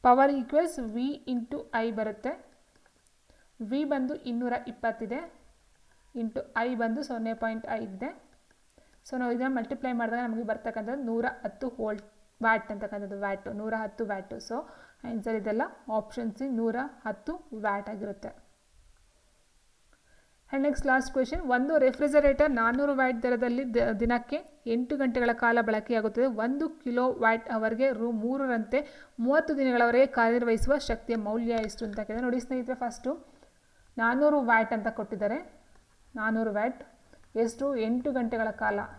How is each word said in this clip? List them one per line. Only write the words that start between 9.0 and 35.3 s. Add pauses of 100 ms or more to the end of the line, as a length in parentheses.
So
ನಾವು
ಇದನ್ನ
ಮಲ್ಟಿಪ್ಲೈ
ಮಾಡಿದಾಗ
ನಮಗೆ
ಬರ್ತಕ್ಕಂಥದ್ದು
ನೂರ (180)
ಹತ್ತು
ವೋಲ್ಟ್, (360)
ವ್ಯಾಟ್
ಅಂತಕ್ಕಂಥದ್ದು,
ವ್ಯಾಟ್,
ನೂರ
ಹತ್ತು
ವ್ಯಾಟ್.
So (540)
ಆನ್ಸರ್
ಇದೆಲ್ಲ (320)
ಆಪ್ಷನ್
ಸಿ,
ನೂರ (300)
ಹತ್ತು
ವ್ಯಾಟ್
ಆಗಿರುತ್ತೆ. (2000)
And
ನೆಕ್ಸ್ಟ್,
ಲಾಸ್ಟ್
ಕ್ವೆಶ್ಚನ್,
ಒಂದು
ರೆಫ್ರಿಜರೇಟರ್
ನಾನ್ನೂರು
ವ್ಯಾಟ್
ದರದಲ್ಲಿ
ದ-,
ದಿನಕ್ಕೆ
ಎಂಟು
ಗಂಟೆಗಳ
ಕಾಲ
ಬಳಕೆಯಾಗುತ್ತದೆ.
ಒಂದು
ಕಿಲೋ
ವ್ಯಾಟ್
ಅವರ್‌ಗೆ
ರು
ಮೂರರಂತೆ (120)
ಮೂವತ್ತು
ದಿನಗಳವರೆಗೆ
ಕಾರ್ಯನಿರ್ವಹಿಸುವ
ಶಕ್ತಿಯ
ಮೌಲ್ಯ
ಎಷ್ಟು
ಅಂತ
ಕೇಳಿದ್ರೆ,
ನೋಡಿ
ಸ್ನೇಹಿತರೆ,
ಫಸ್ಟು (680)
ನಾನ್ನೂರು
ವ್ಯಾಟ್
ಅಂತ
ಕೊಟ್ಟಿದ್ದಾರೆ. (520)